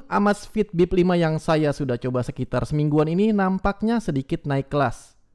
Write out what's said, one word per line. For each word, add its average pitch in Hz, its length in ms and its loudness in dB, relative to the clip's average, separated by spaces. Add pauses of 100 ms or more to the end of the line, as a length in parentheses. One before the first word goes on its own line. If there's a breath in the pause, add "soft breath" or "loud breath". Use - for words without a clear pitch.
Amazfit 202 640 0
Bip 175 240 2
lima 180 240 4
yang 160 160 2
saya 156 400 0
sudah 123 240 -2
coba 127 240 -2
sekitar 123 400 -4
semingguan 151 480 0
ini 208 240 2
nampaknya 202 640 0
sedikit 147 480 -4
naik 139 240 -2
kelas. 139 480 -4 (160)